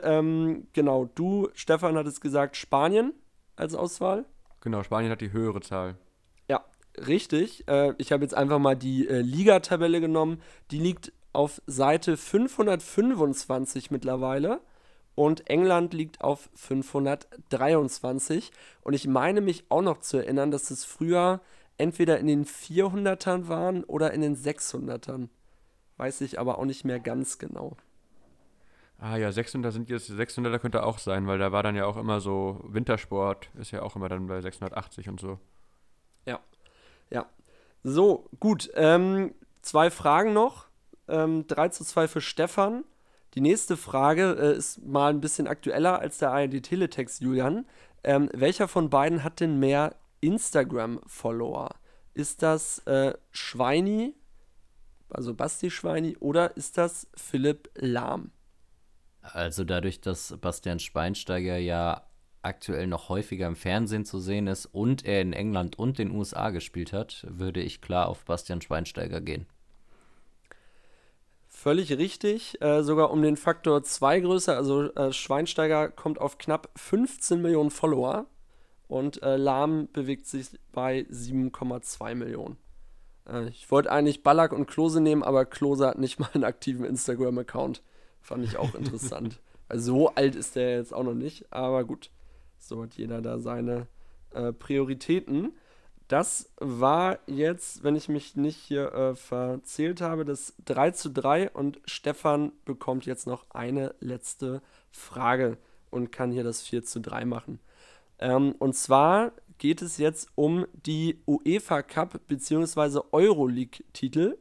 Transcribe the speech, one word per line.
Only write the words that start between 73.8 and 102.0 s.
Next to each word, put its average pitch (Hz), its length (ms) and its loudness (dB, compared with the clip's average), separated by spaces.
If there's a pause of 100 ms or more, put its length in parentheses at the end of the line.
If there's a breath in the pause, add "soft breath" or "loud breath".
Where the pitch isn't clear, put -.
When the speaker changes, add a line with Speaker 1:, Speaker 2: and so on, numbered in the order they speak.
Speaker 1:
zwei 147 360 2
größer. 180 380 2
Also, 139 380 2
äh, 135 180 0
Schweinsteiger 156 760 2
kommt - 320 -4
auf - 180 -4
knapp - 380 -4
fünfzehn - 640 0
Millionen 160 280 4
Follower 143 560 0 (640)
und, 135 340 -4
äh, 135 140 2
Lahm 139 560 2
bewegt 135 320 -6
sich - 340 -10 (140)
bei 131 360 -2
sieben 123 440 -2
Komma 123 280 -6
zwei 113 340 -10
Millionen. 117 420 -8 (720)
Äh, 117 180 -6
ich - 240 -10
wollte 143 200 4
eigentlich 147 320 4
Ballack 156 280 6
und 139 140 -2
Klose 160 340 2
nehmen, 151 240 4
aber 131 220 4
Klose 139 420 2
hat - 120 0
nicht 131 200 -4
mal 135 140 -4
einen 139 100 2
aktiven 123 420 -2
Instagram-Account. 123 960 -4 (380 soft breath)
Fand - 260 -8
ich 104 120 -4
auch - 180 -2
interessant. 120 680 -6
Speaker 2:
<laughs> - 40 -20 (200 soft breath)
Speaker 1:
Also 117 240 -2
so 147 220 6
alt 139 200 2
ist - 200 -8
der 123 220 0
jetzt 120 160 -6
auch 127 100 -4
noch 120 100 -2
nicht, 127 380 -8
aber 127 320 0
gut. - 280 -12 (460)
So - 260 -12
hat 117 120 -14
jeder 113 260 -6
da 120 180 -4
seine, 120 480 -4 (440)
äh, 120 220 -2
Prioritäten. 139 1000 0 (560 soft breath)
Das - 480 0
war 143 680 2
jetzt, 151 560 -4
wenn 147 120 2
ich 147 120 -4
mich 147 280 -4
nicht 147 220 0
hier, 143 360 -4
äh, 131 220 0
verzählt 127 840 -4
habe, 165 260 -2
das 143 280 -6 (100)
drei 143 280 4
zu - 180 -6
drei 143 400 2
und 143 360 -4
Stefan 147 640 0 (140)